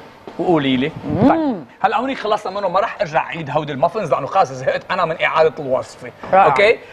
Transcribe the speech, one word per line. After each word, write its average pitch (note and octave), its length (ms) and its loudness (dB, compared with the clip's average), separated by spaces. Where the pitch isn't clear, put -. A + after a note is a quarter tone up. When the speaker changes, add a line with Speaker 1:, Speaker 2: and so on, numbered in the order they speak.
Speaker 1:
وقولي D3 380 2
لي. C#3+ 140 0
Speaker 2:
مم. G#3 240 4
Speaker 1:
طيب، C#4 360 0
هلا G#3+ 160 2
هونيك C4 200 -4
خلصنا G3+ 420 -4
منه، G3 100 -2
ما F3+ 100 0
راح - 220 -2
ارجع D#3 220 0
اعيد C#3+ 260 -10
هودي D3+ 220 -2
المافنز D3+ 400 -2
لانه C#3 160 0
خلص E3+ 240 2
زهقت D#3 400 -4
انا F#3 140 -2
من D#3+ 180 -2
اعاده D3+ 400 2
الوصفه. B2 480 -6
Speaker 2:
رائع. F#3+ 120 8
Speaker 1:
اوكي، D3+ 340 4